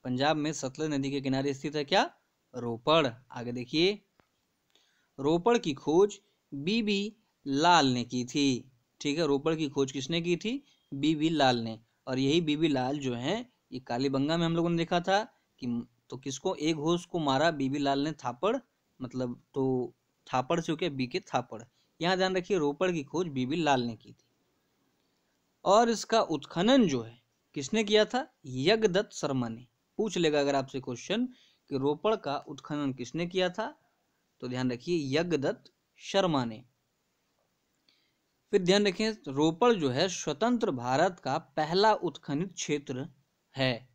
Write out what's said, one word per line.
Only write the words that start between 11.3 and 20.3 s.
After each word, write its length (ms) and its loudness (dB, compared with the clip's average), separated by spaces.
लाल 280 4
ने। 200 -8
और 120 -2
यही 220 4
बीबी 260 0
लाल 320 -2
जो 160 -4
है, 300 -4
ये 100 -10
कालीबंगा 560 -2
में 80 0
हम 100 0
लोगों 140 2
ने 80 0
देखा 240 0
था 220 2
कि, 240 -4
तो 80 -12
किसको, 380 -4
एक 220 0
घोष 280 0
को 140 -6
मारा 320 4
बीबी 280 -2
लाल 200 2
ने 160 -2
थापड़, 400 -2
मतलब 420 -6
तो 400 0
थापड़ 320 0